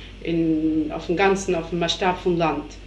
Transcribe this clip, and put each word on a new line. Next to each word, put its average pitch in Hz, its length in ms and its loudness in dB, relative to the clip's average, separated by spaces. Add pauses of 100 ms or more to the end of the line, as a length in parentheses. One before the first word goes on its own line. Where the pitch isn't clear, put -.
(220)
in, 160 720 2
auf 160 140 -8
dem 175 100 0
ganzen, 196 380 2
auf 165 160 -4
dem 175 80 -2
Maßstab 175 420 0
vom 180 160 2
Land. 151 360 0 (140)